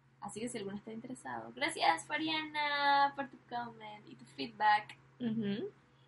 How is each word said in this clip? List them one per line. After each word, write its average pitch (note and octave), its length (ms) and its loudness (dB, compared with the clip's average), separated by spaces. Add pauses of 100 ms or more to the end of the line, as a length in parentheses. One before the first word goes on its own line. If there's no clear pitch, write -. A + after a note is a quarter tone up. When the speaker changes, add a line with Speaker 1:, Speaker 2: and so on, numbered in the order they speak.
(220)
Speaker 1:
Así G#3 200 -8
que A#3+ 80 -2
si A#3+ 80 -8
alguno G3 200 -6
está A3 140 -12
interesado. A#3 640 -8
Gracias, D#4+ 500 2
Fariana, D4 1080 2
por C#4 140 -4
tu - 80 -20 (120)
comment A3 600 -10
y - 60 -18
tu A#3 100 -20
feedback. G#3+ 720 2 (220)
Speaker 2:
Ujú. A3+ 500 -2 (380)